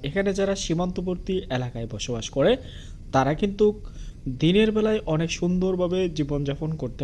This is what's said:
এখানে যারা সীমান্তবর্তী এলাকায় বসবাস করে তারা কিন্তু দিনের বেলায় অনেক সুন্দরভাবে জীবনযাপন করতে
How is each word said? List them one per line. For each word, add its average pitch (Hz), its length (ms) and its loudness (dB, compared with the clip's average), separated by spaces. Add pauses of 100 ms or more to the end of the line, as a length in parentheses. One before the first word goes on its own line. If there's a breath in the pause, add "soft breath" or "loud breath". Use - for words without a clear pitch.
এখানে 196 220 0 (100)
যারা 196 140 2 (100)
সীমান্তবর্তী 180 720 -2 (200)
এলাকায় 120 380 -4
বসবাস 113 320 -6 (100)
করে 139 160 6 (600 loud breath)
তারা 135 300 4
কিন্তু 208 240 2 (760 loud breath)
দিনের 202 340 6
বেলায় 214 240 2 (140)
অনেক 160 160 0 (100)
সুন্দরভাবে 180 600 2 (180)
জীবনযাপন 143 520 -2 (120)
করতে 123 220 -4